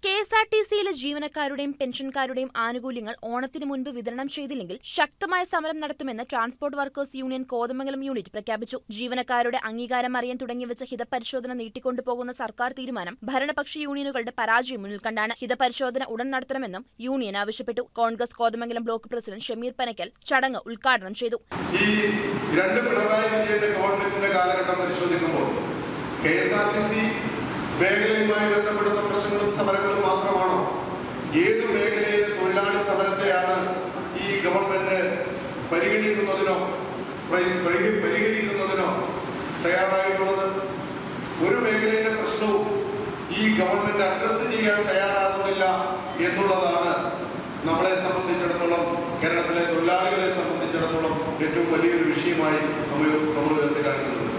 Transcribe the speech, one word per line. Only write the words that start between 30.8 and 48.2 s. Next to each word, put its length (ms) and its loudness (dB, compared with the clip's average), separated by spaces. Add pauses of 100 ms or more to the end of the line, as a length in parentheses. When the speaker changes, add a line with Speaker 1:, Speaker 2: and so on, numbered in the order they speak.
Speaker 2:
ഏത് 180 4 (140)
മേഖലയിലെ 600 2
തൊഴിലാളി 500 2
സമരത്തെയാണ് 720 2 (640)
ഈ 40 -2 (160)
ഗവൺമെന്റ് 520 2 (760)
പരിഗണിക്കുന്നതിനോ 840 2 (760)
പരി-, 340 2
പരി-, 280 4 (120)
പരിഹരിക്കുന്നതിനോ 840 0 (760)
തയ്യാറായിട്ടുള്ളത്? 840 2 (1000)
ഒരു 200 4
മേഖലയിലെ 540 2
പ്രശ്നവും 460 2 (760)
ഈ 40 4 (140)
ഗവൺമെന്റ് 500 2
അഡ്രസ് 360 0 (100)
ചെയ്യാൻ 260 4 (100)
തയ്യാറാകുന്നില്ല 760 2 (640)
എന്നുള്ളതാണ് 680 2 (720)
നമ്മളെ 260 4 (120)
സംബന്ധിച്ചിടത്തോളം, 800 0 (380)